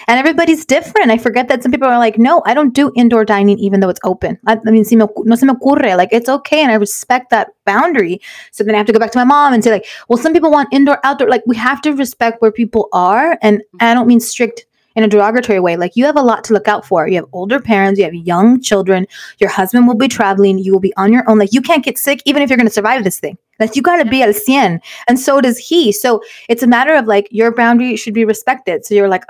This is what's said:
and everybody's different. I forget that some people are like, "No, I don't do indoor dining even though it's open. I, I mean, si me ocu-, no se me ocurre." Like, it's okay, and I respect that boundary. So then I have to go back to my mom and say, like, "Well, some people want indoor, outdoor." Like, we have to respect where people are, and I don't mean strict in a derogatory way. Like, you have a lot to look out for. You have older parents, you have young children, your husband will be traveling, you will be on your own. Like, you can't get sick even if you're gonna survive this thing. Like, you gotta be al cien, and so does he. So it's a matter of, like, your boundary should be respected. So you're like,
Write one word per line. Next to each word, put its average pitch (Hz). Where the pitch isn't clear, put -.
and 233
everybody's 320
different. 339
I 330
forget 247
that 254
some 262
people 269
are 240
like, 226
"No, 285
I 226
don't 277
do 277
indoor 233
dining 202
even 196
though 190
it's 180
open. 185
I, 220
I 220
mean, 220
si 233
me 220
ocu-, -
no 233
se 254
me 269
ocurre." 262
Like, 185
it's 233
okay, 285
and 262
I 220
respect 247
that 220
boundary. 208
So -
then 214
I -
have 208
to 226
go 220
back 220
to 247
my 247
mom 285
and 226
say, 233
like, 196
"Well, 233
some 320
people 311
want 285
indoor, 277
outdoor." 269
Like, 240
we 233
have 247
to 302
respect 240
where 220
people 220
are, 220
and 208
I 233
don't 247
mean 240
strict -
in 220
a 214
derogatory 208
way. 175
Like, 175
you 240
have 294
a 294
lot 233
to 220
look 208
out 208
for. 170
You 190
have 170
older 196
parents, 196
you 196
have 160
young 180
children, 190
your 196
husband 240
will 247
be 254
traveling, 196
you 190
will 190
be 190
on 196
your 240
own. 214
Like, 202
you 262
can't 311
get 269
sick -
even 277
if 269
you're 254
gonna 233
survive 220
this 185
thing. 143
Like, 220
you 247
gotta 349
be 262
al 208
cien, 208
and 247
so 277
does 240
he. 320
So 226
it's 233
a 240
matter 254
of, 254
like, 202
your 226
boundary 240
should 220
be 226
respected. 208
So 208
you're 202
like, 185